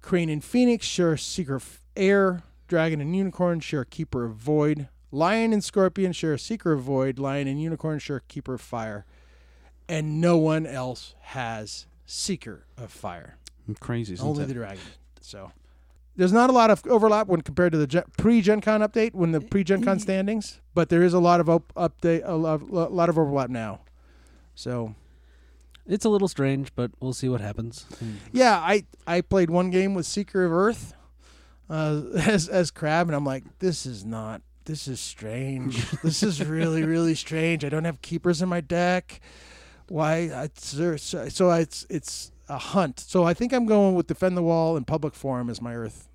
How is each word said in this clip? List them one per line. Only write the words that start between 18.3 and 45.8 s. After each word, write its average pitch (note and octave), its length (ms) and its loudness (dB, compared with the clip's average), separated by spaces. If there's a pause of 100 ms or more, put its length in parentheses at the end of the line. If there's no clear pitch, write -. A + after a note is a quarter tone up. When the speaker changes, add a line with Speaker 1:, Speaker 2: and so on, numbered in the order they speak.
Speaker 1:
Con G#3+ 200 2
update, A3 340 0
when E3+ 160 2
the D#3+ 100 2
pre-Gen G3 440 0
Con G3 160 2
standings, G3+ 600 -2 (140)
but E3 140 2
there E3+ 160 6
is F3 100 4
a F3+ 60 6
lot F3 180 6
of E3 100 2
op-, E3+ 260 2
update, E3 500 0
a F3+ 100 -4
lot, D#3+ 280 0
a - 20 -16 (240)
lot E3+ 200 2
of E3 80 2
overlap C#3 340 2
now. A2+ 320 -8 (720)
So A#2 380 -6 (920)
Speaker 3:
It's G3+ 180 -2
a A3+ 40 4
little G3+ 200 4
strange, C3+ 460 -2
but B2 160 -4 (100)
we'll C3 120 -4
see C3 160 -4
what B2+ 120 0
happens. G#2+ 460 -8 (140)
Hmm. A2+ 120 -8 (200)
Speaker 1:
yeah, A#3+ 260 6
I, F3+ 260 2 (220)
I E3+ 140 0
played F3+ 300 2
one F3+ 200 2
game F#3+ 240 2
with F3 120 -4
Seeker G3 380 -2
of E3 80 2
Earth, G3+ 420 0 (760)
uh, D3+ 380 -2
<laughs> - 60 -12 (120)
as, G3 220 2
as F#3+ 220 2
Crab, E3 380 0
and D#3 80 0
I'm C#3+ 80 0
like, C3+ 200 -4 (140)
"This F3+ 280 -2
is A2 180 -10
not, A2 380 -8 (220)
this D3+ 240 -10
is B2+ 120 -8
strange. B2+ 880 -6
Speaker 3:
<laughs> - 120 -8
Speaker 1:
This E3 200 0
is E3 220 0
really, D#3+ 380 0
really E3 320 2
strange. D#3+ 500 -2
I C#3+ 40 -4
don't D#3 160 -2
have E3 180 -4
keepers E3+ 400 0
in F#3 60 0
my F3 120 -2
deck. F3 600 -2 (680)
Why?" D#3+ 460 0
I, C#3 220 -8
so, D#3+ 400 -4
so, C#3+ 320 -8
so F3+ 240 4
it's, E3 360 -2
it's - 440 -10 (160)
a C#3 100 -8
hunt. F3 420 -2
So F3+ 240 2
I E3+ 100 2
think A#3+ 180 -2
I'm A#3+ 140 2
going G3+ 280 6
with F3 120 2
Defend F3+ 300 0
the F3 60 0
Wall E3 340 2
and C3+ 100 -4
Public D3+ 280 -4
Forum B2 360 -4
as A2+ 100 -8
my A#2 140 -8
Earth A2+ 400 -10